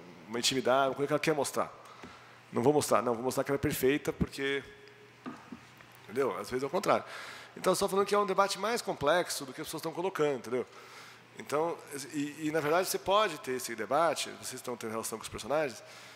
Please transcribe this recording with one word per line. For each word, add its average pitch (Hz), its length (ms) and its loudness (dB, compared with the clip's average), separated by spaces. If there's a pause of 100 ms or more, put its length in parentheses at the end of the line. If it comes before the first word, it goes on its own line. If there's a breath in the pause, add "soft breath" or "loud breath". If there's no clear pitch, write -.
(280)
uma 113 100 -2
intimidade, 131 500 4
uma 127 60 0
coisa 139 120 -2
que 143 60 0
ela 147 80 2
quer 160 140 4
mostrar. 117 380 -2 (800 loud breath)
Não 117 100 2
vou 139 100 8
mostrar, 123 300 4
não, 120 120 2
vou 117 100 -4
mostrar 131 200 0
que - 60 -2
ela 139 60 2
é - 20 2
perfeita, 147 540 2
porque, 139 500 -2 (1400)
entendeu? 104 340 0
Às 104 120 -8
vezes 127 120 -2
é 139 40 -2
o 135 40 -6
contrário. 165 340 2 (520 loud breath)
Então, 180 180 2
só 196 140 0
falando 196 160 2
que 196 100 0
é 208 40 6
um 202 80 4
debate 190 320 2
mais 220 240 -2
complexo 156 640 2
do 127 80 -10
que 160 80 -8
as 139 40 -10
pessoas 156 140 -8
estão 120 120 -6
colocando, 151 440 0
entendeu? 113 300 -2 (720 loud breath)
Então, 147 400 0 (340)
e, 147 360 -4
e, - 20 -4
na 156 100 2
verdade, 165 280 4
você 190 100 0
pode 190 400 2
ter 131 140 -4
esse 123 220 -4
debate, 123 580 2
vocês 104 220 -10
estão 123 220 -8
tendo 113 140 -6
relação 110 280 -4
com - 40 -14
os - 80 -10
personagens, 123 520 -2 (340 loud breath)